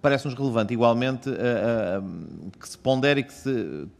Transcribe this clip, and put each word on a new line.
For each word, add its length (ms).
parece-nos 340
relevante 380
igualmente, 560
eh, 80
eh, 640
que 80
se 100
pondere 420
e 40
que 100
se 540